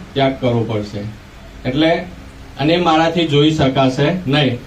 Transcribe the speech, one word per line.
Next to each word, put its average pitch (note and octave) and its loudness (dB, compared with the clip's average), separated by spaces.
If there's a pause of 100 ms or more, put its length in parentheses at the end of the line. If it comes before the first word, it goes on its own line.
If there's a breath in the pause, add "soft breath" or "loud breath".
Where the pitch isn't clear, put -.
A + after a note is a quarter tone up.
(140)
ત્યાગ C3+ 0
કરવો A#2 0
પડશે. G#2 -6 (680)
એટલે D3+ 2 (680)
અને D#3 2
મારાથી E3 2
જોઈ D3 4
શકાશે C3+ 2 (160)
નહીં C3+ 2